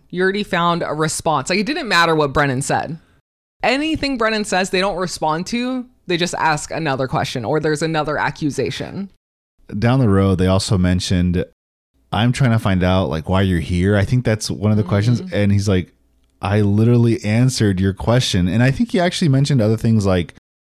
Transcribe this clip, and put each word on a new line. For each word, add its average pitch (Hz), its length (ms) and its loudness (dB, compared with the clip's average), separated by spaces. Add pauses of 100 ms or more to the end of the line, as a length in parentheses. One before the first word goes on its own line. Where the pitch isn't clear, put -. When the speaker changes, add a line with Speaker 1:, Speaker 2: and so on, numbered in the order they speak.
Speaker 1:
you 175 140 -4
already 196 220 0
found 170 380 0
a - 120 -4
response. 151 560 -2
Like, 185 80 0
it 202 80 0
didn't 302 220 -4
matter 170 260 2
what 147 180 0
Brennan 139 300 0
said. 147 360 -4 (640)
Anything 277 540 -2
Brennan 220 280 -2
says, 185 260 -2
they 185 100 0
don't 190 160 -2
respond 165 520 -4
to. 247 360 -4 (220)
They 175 120 -2
just 175 160 -2
ask 156 360 -2
another 135 380 -2
question 123 380 -4
or 151 140 0
there's 156 220 -2
another 151 360 -2
accusation. 139 920 -4 (680)
Speaker 2:
Down 117 220 2
the 120 100 4
road, 98 260 4
they 92 100 2
also 95 300 2
mentioned, 90 680 0 (680)
"I'm 113 180 2
trying 120 200 2
to 113 80 2
find 95 260 0
out, 92 240 2
like, 78 180 -4
why 95 140 0
you're 92 200 2
here." 90 360 0
I 101 80 2
think 127 220 0
that's 107 240 -2
one 95 200 -2
of 107 60 2
the 107 60 2
questions. 107 400 0
Speaker 1:
Mm-hmm. - 120 -10
Speaker 2:
And 101 180 2
he's 101 140 0
like, 92 280 0 (480)
"I 101 180 0
literally 113 640 2
answered 107 560 2
your 95 140 2
question." 107 540 0
And 107 140 2
I 131 80 4
think 226 220 -2
he 180 80 0
actually 175 300 0
mentioned 135 320 2
other 107 160 2
things, 113 260 2
like, 92 300 0 (320)